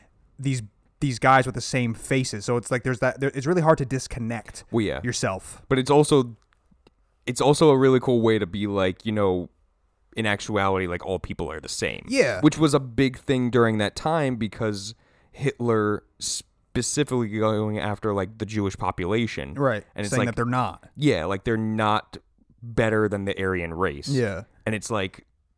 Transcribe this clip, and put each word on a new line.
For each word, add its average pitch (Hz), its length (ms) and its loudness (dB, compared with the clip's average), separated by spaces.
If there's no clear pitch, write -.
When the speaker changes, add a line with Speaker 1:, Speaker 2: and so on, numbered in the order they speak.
Speaker 1:
these, 131 220 -2
these 127 180 -2
guys 131 280 6
with 127 80 -6
the - 80 -8
same 120 320 -2
faces, 127 500 -2
so 120 140 0
it's - 120 -8
like 127 120 -2
there's 127 160 -2
that, 127 220 0
there, 135 140 0
it's 131 120 -6
really 175 160 2
hard 160 160 4
to 139 80 -4
disconnect 117 840 -8
Speaker 2:
Well, 117 140 2
yeah. 71 180 -2
Speaker 1:
yourself. 107 680 -6
Speaker 2:
But 135 80 2
it's 127 120 0
also, 139 460 4
it's 123 140 -4
also 147 300 6
a 135 80 8
really 131 220 6
cool 120 200 2
way 113 180 4
to 98 80 -2
be 101 200 -4
like, 95 400 0
you 110 60 -2
know, 95 360 0
in 110 100 -2
actuality, 98 600 0
like, 87 200 -6
all 95 120 -2
people 82 320 -8
are 78 100 -10
the - 100 -14
same. 60 380 -6
Speaker 1:
Yeah. 170 340 2
Speaker 2:
Which 151 160 4
was 151 160 4
a 143 60 4
big 131 380 -2
thing 127 320 0
during 113 280 4
that 104 180 0
time 151 400 0
because 107 580 -6
Hitler 113 720 0
specifically - 1120 -4
going 107 500 0
after, 104 340 -2
like, 101 260 -2
the 107 80 -4
Jewish 101 300 -2
population. 92 800 -4
Speaker 1:
Right. 127 300 -2
Speaker 2:
And 104 100 -6
it's 104 100 -6
Speaker 1:
Saying 120 60 2
Speaker 2:
like, 104 80 0
Speaker 1:
that 110 80 -6
they're 120 80 -2
not. 123 520 -4
Speaker 2:
Yeah, 117 280 2
like, 95 200 -4
they're 113 120 0
not 107 600 -2
better 110 460 2
than 98 160 -4
the 98 160 -4
Aryan 90 340 -2
race. 80 340 -2
Speaker 1:
Yeah. 113 360 -2
Speaker 2:
And 110 80 -2
it's 101 160 -6
like, 98 360 -4